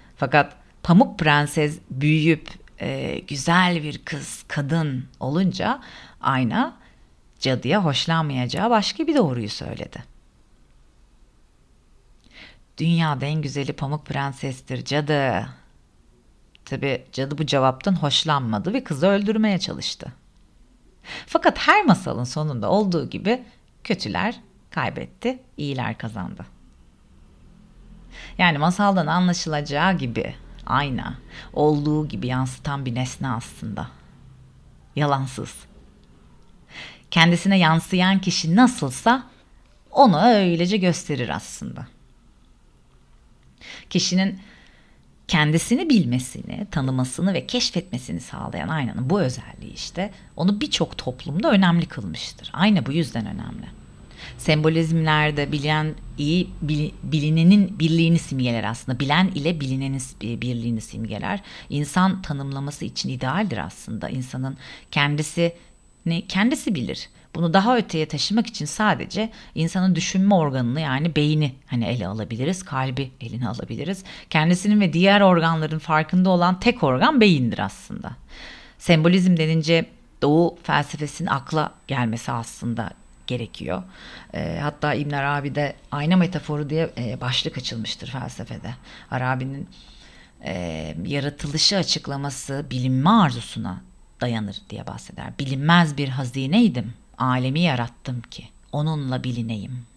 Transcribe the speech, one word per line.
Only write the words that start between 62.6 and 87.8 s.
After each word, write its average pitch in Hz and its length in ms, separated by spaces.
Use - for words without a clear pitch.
için - 240
idealdir 131 500
aslında. - 500
İnsanın 131 480
kendisini 165 1400
kendisi 226 460
bilir. - 340
Bunu 165 180
daha 208 240
öteye 160 320
taşımak 202 380
için - 180
sadece 208 640
insanın 180 400
düşünme 190 400
organını 135 460
yani 147 360
beyni 151 380
hani 120 180
ele 104 220
alabiliriz, 117 560
kalbi 131 480
eline 120 280
alabiliriz. 139 560
Kendisinin 180 500
ve 180 120
diğer 196 280
organların 165 580
farkında 160 520
olan 180 300
tek 240 220
organ 190 380
beyindir 147 380
aslında. - 540
Sembolizm 175 580
denince 160 540
Doğu 156 400
felsefesinin 147 640
akla 143 460
gelmesi 123 460
aslında 117 580
gerekiyor. 117 560
Ee, 165 280
hatta 147 320
İbn 143 160
Arabi'de 143 680
ayna 151 260
metaforu 151 540
diye, 160 280
e, 120 220
başlık - 380
açılmıştır - 500